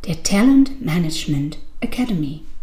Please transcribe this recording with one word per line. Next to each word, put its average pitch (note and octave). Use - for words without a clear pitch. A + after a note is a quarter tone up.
der -
Talent C4+
Management D3+
Academy. F#3